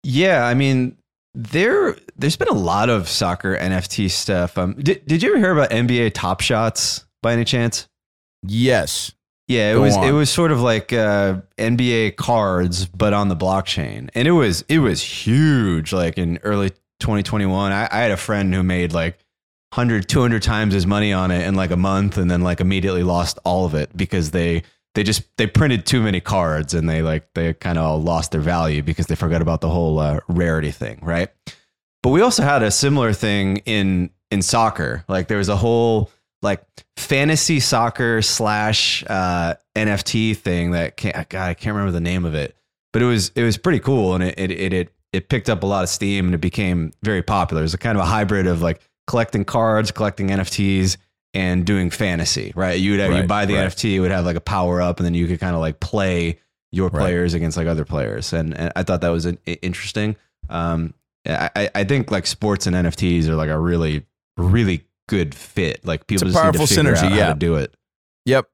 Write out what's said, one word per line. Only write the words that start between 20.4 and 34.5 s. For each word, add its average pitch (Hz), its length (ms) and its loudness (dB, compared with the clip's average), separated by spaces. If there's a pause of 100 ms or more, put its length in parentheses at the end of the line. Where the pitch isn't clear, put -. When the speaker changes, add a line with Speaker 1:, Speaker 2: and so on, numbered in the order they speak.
Speaker 1:
times 107 320 0
his 92 120 0
money 104 260 2
on 92 180 0
it 87 160 0
in, 98 80 0
like, 95 160 0
a 87 60 0
month, 95 400 0
and 90 120 0
then, 87 120 2
like, 90 200 0
immediately 92 440 0
lost 87 400 0
all 90 200 0
of 78 100 -2
it 73 220 -4
because 90 360 -2
they, 85 320 0 (300)
they 104 100 0
just, 104 180 0 (140)
they 113 100 0
printed 127 400 0
too 123 160 2
many 95 180 0
cards 82 540 -2
and 82 140 0
they, 80 140 0
like, 80 320 -4
they 82 200 -2
kinda 85 260 -2
all 78 220 0
lost 82 300 -2
their 80 80 -2
value 80 420 0
because 80 240 -2
they 80 80 -2
forgot 82 260 0
about 80 200 -2
the 82 80 -2
whole, 80 320 0
uh, 73 260 0
rarity 80 460 0
thing, 58 300 -10
right? 85 260 -2 (760)
But 127 80 2
we 156 100 4
also 226 220 4
had 139 220 2
a 101 80 2
similar 139 400 2
thing 101 460 0
in, 95 520 0 (220)
in 101 100 0
soccer. 90 640 0